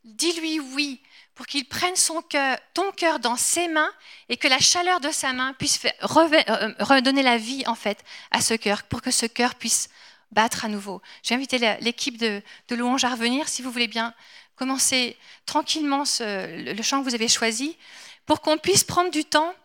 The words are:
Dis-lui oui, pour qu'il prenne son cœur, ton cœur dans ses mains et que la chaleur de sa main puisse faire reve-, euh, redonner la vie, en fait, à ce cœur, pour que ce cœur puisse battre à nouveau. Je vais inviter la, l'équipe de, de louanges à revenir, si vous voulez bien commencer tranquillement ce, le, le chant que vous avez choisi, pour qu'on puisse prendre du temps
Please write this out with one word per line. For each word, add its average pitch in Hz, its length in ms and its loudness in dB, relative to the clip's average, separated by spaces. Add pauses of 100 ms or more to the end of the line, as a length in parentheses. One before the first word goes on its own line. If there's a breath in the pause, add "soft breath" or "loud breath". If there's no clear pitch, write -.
Dis-lui 320 540 -2
oui, 269 420 -6 (320 soft breath)
pour - 140 -18
qu'il 277 200 -4
prenne 359 280 -2
son 330 260 0
cœur, 269 380 0 (140)
ton 392 180 0
cœur 320 280 0
dans 240 160 0
ses 339 320 0
mains 320 240 0 (380 loud breath)
et 240 80 -4
que - 100 0
la 262 120 4
chaleur 349 420 4
de 285 100 -2
sa 277 220 -2
main 262 200 -2
puisse - 240 -2
faire - 240 -2
reve-, 302 460 4
euh, 214 320 0
redonner 269 440 4
la 247 140 6
vie, 247 280 -6
en 226 100 -2
fait, - 280 -6 (260 loud breath)
à 240 120 2
ce - 120 2
cœur, 208 300 0
pour - 180 -8
que 254 100 -4
ce - 140 0
cœur 240 300 0
puisse - 340 -2 (420 loud breath)
battre - 320 2
à 226 60 -4
nouveau. 196 320 -8 (220 loud breath)
Je - 60 -6
vais 226 60 4
inviter 262 220 -2
la, 226 220 2
l'équipe 240 380 -4
de, 214 240 -2 (280 loud breath)
de 240 60 -4
louanges 247 280 0
à 247 60 0
revenir, 247 400 -2
si - 120 -6
vous 254 100 -10
voulez 240 180 -2
bien 233 240 -4 (420 loud breath)
commencer 262 600 -2 (280 loud breath)
tranquillement 294 600 -2
ce, 196 580 -4
le, - 80 -8
le 208 120 -6
chant 277 160 0
que 269 100 -4
vous 240 60 -2
avez 226 120 -2
choisi, 233 480 0 (500 loud breath)
pour 302 140 2
qu'on 311 180 2
puisse 359 280 2
prendre 359 260 0
du 302 140 -2
temps 320 280 2 (120)